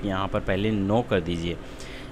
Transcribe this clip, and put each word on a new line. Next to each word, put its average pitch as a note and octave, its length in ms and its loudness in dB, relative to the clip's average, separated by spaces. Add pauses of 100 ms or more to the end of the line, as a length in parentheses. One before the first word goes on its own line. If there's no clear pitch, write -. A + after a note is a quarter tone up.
यहाँ F#2+ 220 0
पर G2+ 120 0
पहले G2 320 2
नो G#2 300 4
कर G#2+ 180 2
दीजिए। E2+ 380 -2 (540)